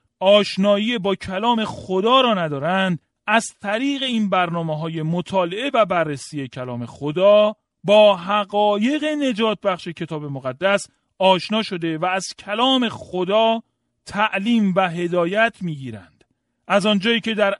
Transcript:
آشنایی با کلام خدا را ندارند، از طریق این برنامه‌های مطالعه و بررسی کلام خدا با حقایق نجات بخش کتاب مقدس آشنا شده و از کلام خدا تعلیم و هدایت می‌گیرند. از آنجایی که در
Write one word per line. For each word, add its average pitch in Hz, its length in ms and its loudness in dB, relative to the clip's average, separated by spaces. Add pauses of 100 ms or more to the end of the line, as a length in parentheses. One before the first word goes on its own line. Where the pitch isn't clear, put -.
(200)
آشنایی 202 800 2
با 196 180 -2
کلام 214 500 -2
خدا 202 560 0
را 240 120 2
ندارند، 175 640 -2 (280)
از 214 180 2 (160)
طریق 254 420 -4
این 226 260 -2
برنامه‌های 165 720 -2
مطالعه 180 720 -2
و 226 120 4
بررسی 151 640 -4
کلام 123 380 -8
خدا 196 720 2 (280)
با 202 340 6
حقایق 208 840 0
نجات 254 580 -2
بخش 185 260 -4
کتاب 156 380 -8
مقدس 139 600 -2 (300)
آشنا 190 460 2
شده 165 340 -4
و 160 80 -4
از 185 200 -2 (140)
کلام 247 500 0
خدا 220 720 0 (420)
تعلیم 208 720 0
و 190 140 2
هدایت 175 720 0
می‌گیرند. 135 640 -10 (440)
از 185 180 2
آنجایی 214 340 2
که 226 140 -4
در 202 260 0